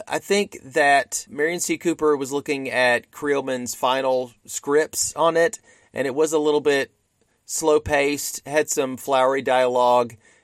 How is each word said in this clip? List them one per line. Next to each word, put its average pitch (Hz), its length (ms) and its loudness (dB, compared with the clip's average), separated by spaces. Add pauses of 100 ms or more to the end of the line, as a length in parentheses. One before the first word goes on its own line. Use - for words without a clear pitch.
I 151 120 -6
think 202 440 -4
that 139 680 0
Merian 156 300 -2
C. 165 180 -4
Cooper 156 380 0
was 135 160 -6
looking 135 380 -4
at 120 420 0
Creelman's 135 640 -4
final 131 560 0 (140)
scripts - 720 -2
on 165 180 2
it, 165 240 2 (340)
and 131 140 -4
it 127 80 -6
was 151 160 0
a 156 80 0
little 151 220 2
bit 139 300 0 (540)
slow-paced, 147 1040 0
had 151 220 0
some 131 280 -2
flowery 135 440 2
dialogue. 123 760 2 (280)